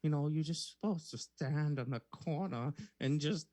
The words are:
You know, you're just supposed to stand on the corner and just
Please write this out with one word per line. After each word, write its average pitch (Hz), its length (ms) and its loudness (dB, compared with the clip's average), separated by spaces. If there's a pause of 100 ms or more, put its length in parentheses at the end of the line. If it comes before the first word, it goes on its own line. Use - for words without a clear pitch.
You 160 60 2
know, 147 180 2
you're 156 160 2
just 160 280 -2
supposed 185 400 -2
to 120 60 -8
stand 147 640 0
on 123 100 -2
the 123 120 -2 (100)
corner 147 640 -2 (260)
and 139 200 2
just 156 340 0